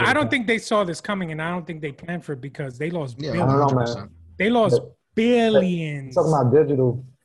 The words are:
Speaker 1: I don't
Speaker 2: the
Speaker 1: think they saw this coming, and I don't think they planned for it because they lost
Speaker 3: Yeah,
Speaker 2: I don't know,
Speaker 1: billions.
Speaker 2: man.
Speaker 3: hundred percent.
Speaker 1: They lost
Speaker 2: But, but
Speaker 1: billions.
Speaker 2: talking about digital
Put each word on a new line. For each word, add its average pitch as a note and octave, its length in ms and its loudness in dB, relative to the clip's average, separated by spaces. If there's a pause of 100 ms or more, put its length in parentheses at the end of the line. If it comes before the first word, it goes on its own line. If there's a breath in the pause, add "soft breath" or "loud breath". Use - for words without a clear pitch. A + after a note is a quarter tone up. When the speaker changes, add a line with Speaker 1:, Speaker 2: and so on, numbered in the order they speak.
Speaker 1:
I B3+ 40 4
don't D4 120 2
Speaker 2:
the - 60 -4
Speaker 1:
think B3 160 -2
they A3+ 100 0
saw G#3 260 0
this E3+ 160 -6
coming, F#3+ 320 -6
and D#3 100 -8
I E3 100 -4
don't F3 140 -8
think D#3+ 160 -12
they D3+ 100 -8
planned E3+ 340 -10
for D3+ 80 -8
it B2+ 80 -10
because C3+ 380 -12
they D3+ 100 -4
lost C#3 320 -8
Speaker 3:
Yeah, D#3 120 -6
Speaker 2:
I - 20 -2
don't D3+ 120 2
know, C3+ 60 4
Speaker 1:
billions. C#3+ 220 4
Speaker 2:
man. - 20 2
Speaker 3:
hundred A#2+ 80 2
percent. - 260 -8 (280)
Speaker 1:
They F#3+ 100 2
lost A3+ 320 2
Speaker 2:
But, - 40 -14
but - 80 -20 (220)
Speaker 1:
billions. F#3 1000 2
Speaker 2:
talking D#3+ 180 4
about B2+ 180 4
digital C3+ 540 2 (200)